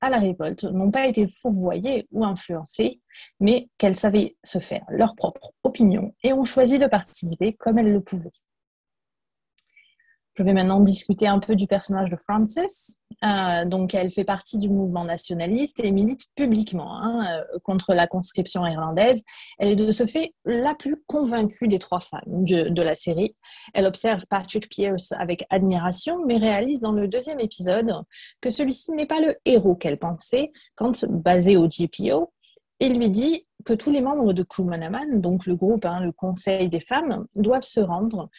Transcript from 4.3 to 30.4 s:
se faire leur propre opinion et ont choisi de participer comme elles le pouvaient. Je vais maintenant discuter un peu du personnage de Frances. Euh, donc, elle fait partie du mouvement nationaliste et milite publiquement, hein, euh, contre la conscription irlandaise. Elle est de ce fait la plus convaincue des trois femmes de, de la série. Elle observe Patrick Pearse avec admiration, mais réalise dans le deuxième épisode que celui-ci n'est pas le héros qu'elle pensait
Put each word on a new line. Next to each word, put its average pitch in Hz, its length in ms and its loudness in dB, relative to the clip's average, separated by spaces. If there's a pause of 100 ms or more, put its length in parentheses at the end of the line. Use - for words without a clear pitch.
se - 140 -4
faire - 320 -6
leur - 240 2
propre - 380 -6 (100)
opinion 208 500 2 (100)
et 262 100 2
ont 269 120 2
choisi 262 340 4
de 277 80 4
participer 180 680 -2
comme 226 240 0
elles 214 140 4
le 202 100 2
pouvaient. 175 300 -10 (2000)
Je 190 100 0
vais 196 80 4
maintenant 190 260 4
discuter 202 480 4
un 202 140 4
peu 220 160 0
du 190 100 0
personnage 190 440 -2
de 170 60 -4
Frances. 220 840 -4 (260)
Euh, 185 400 0
donc, 185 280 -2
elle 185 200 -2
fait 202 100 -2
partie 196 340 -6
du 202 120 0
mouvement 185 340 0
nationaliste 175 800 -4
et 202 80 0
milite 214 360 0 (100)
publiquement, 214 640 -2
hein, 208 380 -4
euh, - 240 -10
contre 190 280 -2
la 175 140 4
conscription 180 580 -4
irlandaise. 170 600 2 (340)
Elle 202 120 2
est 214 40 4
de 214 160 2
ce 226 160 0
fait 320 280 -4 (100)
la 254 320 0
plus 294 320 -6
convaincue 233 580 -2
des 196 140 4
trois - 180 -4
femmes - 240 -10 (220)
de, 170 240 2
de 170 140 0
la 160 120 2
série. 175 400 -2 (400)
Elle 190 120 2
observe 190 440 0
Patrick 196 380 -4
Pearse 196 420 -4
avec 175 400 -4
admiration, 185 720 0
mais 240 120 0
réalise 220 440 0
dans 214 120 -2
le 208 160 0
deuxième 254 320 -6
épisode 214 520 0 (480)
que 254 100 -2
celui-ci 277 420 -4
n'est 302 140 -2
pas 311 120 -2
le 311 160 2 (100)
héros 202 300 4
qu'elle 156 240 -4
pensait 233 540 -4 (240)